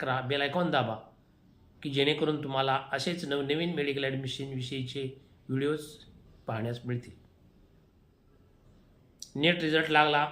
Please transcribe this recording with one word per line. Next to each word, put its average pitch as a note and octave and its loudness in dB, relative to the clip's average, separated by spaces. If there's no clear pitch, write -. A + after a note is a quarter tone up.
करा, C3 0
बेल C#3 0
आयकॉन E3 0
दाबा, A#2 2
की D3+ -6
जेणेकरून D3 2
तुम्हाला C3+ 2
असेच E3+ -2
नवनवीन D3 0
मेडिकल C#3 -2
ॲडमिशन C3+ -4
विषयीचे C3 -6
व्हिडिओज C#3+ 0
पाहण्यास A#2 -4
मिळतील. B2 -6
नेट E3+ 4
रिझल्ट D#3+ 2
लागला. D3+ 6